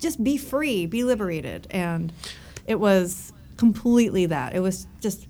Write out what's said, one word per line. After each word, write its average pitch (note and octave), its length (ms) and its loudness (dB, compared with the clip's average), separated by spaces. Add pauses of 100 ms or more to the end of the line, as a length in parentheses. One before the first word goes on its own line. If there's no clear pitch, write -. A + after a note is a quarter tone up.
just D#4+ 220 -4
be C4+ 140 2
free, C4 480 -2
be A3+ 200 -2
liberated." E3 640 -2
And E3 400 -2 (560)
it A3 120 0
was F#3 520 2 (260)
completely A3+ 720 4
that. C#3+ 280 -2
It F3+ 60 2
was F#3 260 -2 (140)
just - 280 -6